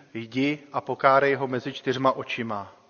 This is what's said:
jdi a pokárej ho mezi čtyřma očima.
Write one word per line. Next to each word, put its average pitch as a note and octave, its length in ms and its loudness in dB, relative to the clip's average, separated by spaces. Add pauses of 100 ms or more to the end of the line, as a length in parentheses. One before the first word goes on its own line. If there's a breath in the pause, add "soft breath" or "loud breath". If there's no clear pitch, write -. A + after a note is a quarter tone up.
(140)
jdi C3 460 -2 (120)
a C3 100 -4
pokárej C3+ 540 4
ho C3+ 120 -4
mezi B2+ 260 -6
čtyřma C3 380 0
očima. A2+ 640 -6 (140)